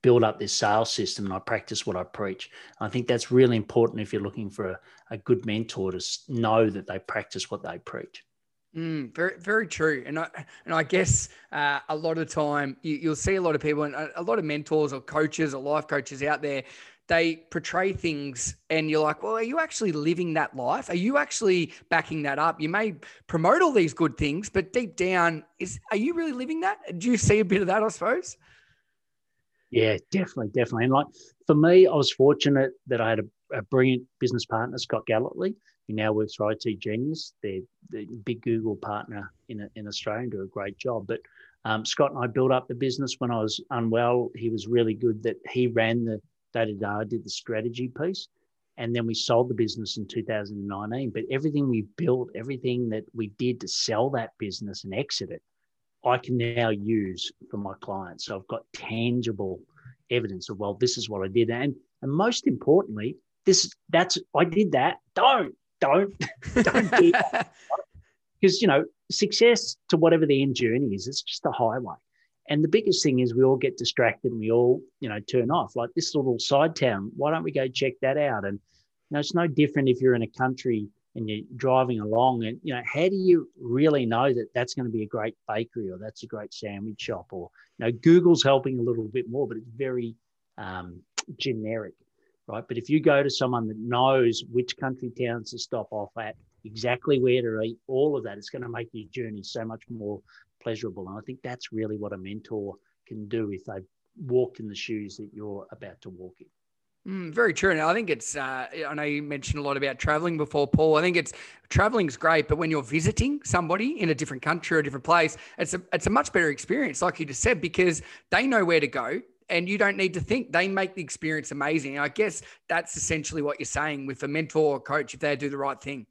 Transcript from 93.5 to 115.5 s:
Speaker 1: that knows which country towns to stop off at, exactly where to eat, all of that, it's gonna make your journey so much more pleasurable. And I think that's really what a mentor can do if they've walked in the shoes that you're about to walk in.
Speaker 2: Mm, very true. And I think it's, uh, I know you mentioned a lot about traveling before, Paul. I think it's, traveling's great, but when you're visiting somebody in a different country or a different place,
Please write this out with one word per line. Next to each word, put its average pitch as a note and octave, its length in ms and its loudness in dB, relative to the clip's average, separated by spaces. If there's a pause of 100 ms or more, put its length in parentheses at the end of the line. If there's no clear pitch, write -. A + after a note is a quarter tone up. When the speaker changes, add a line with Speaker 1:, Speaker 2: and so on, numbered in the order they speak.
Speaker 1:
that A2 100 -8
knows A#2+ 720 2
which B2 240 -2
country C3 420 -6
towns A#2 340 -6
to A#2 60 -12
stop A2+ 340 -6
off G#2 260 -8
at, A2 180 -10 (300)
exactly A#2+ 540 0
where B2+ 200 4
to A2 220 -2
eat, A2+ 240 -6
all C#3 320 2
of G#2+ 60 -6
that, G2+ 120 -10
it's G2+ 140 -16
gonna B2 180 -10
make A#2 240 -8
your G#2+ 180 -12
journey G#2+ 320 -8
so A2+ 220 -8
much A2 240 -10
more G#2 320 -8 (420)
pleasurable. G#2 460 -8
And G2 100 -12
I - 20 -12
think B2+ 220 -14
that's B2 320 -12
really G#2+ 240 -4
what G2+ 160 -8
a - 20 -10
mentor G2+ 600 -10 (300)
can G#2+ 220 -12
do A2 220 -4
if F#2+ 160 -10
they've F#2+ 180 -12 (320)
walked B2 440 -2
in A2 60 -10
the G#2 80 -12
shoes G#2 440 -8
that G#2 160 -14
you're G#2 380 -12
about F#2+ 280 -18
to - 80 -18
walk F#2 320 -18
in. - 60 -20 (600)
Speaker 2:
Mm, F3+ 280 -10
very A3+ 180 2
true. F#3+ 180 2
And D#3 120 2
I D#3+ 100 4
think G#3+ 160 0
it's, C3 260 -2
uh, C3 320 -6 (220)
I D3+ 60 -6
know D3+ 80 -4
you D3 200 -2
mentioned D3 360 -6
a D3 40 -6
lot C#3 140 -2
about C3+ 220 -2
traveling D#3+ 400 0
before, D3 280 0
Paul. D#3 300 4
I D#3 60 6
think F3 160 4
it's, C#3+ 160 -4 (340)
traveling's G#3+ 480 2
great, D#3+ 320 4
but D3+ 80 2
when D#3+ 140 -2
you're D3 120 0
visiting G3+ 640 0
somebody F#3+ 560 0
in F3 80 0
a D#3 60 4
different C3+ 280 -6
country D#3+ 360 0
or - 20 4
a - 20 0
different C#3+ 220 -6
place, D#3+ 320 4 (220)